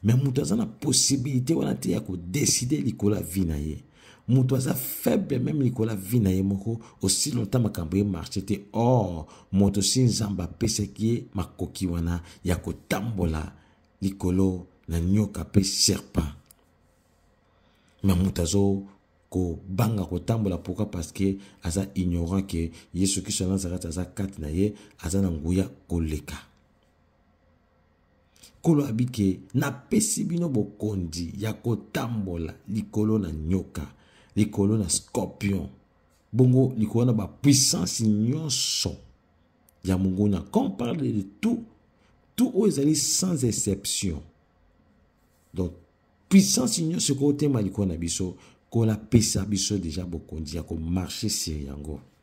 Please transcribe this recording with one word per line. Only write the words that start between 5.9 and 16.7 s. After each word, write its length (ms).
ya 60
vie 240
na 100
ye 120
moko, 360
aussi 300
longtemps 280
makambo 360
e 80
marché 380
te. 180
Or, 540
moto 320
si 200
Nzambe 400
apesaki 640
ye 180
makoki 520
wana 340
ya 120
kotambola 960
likolo 680
na 120
nyoka 440
pe 200
serpent. 760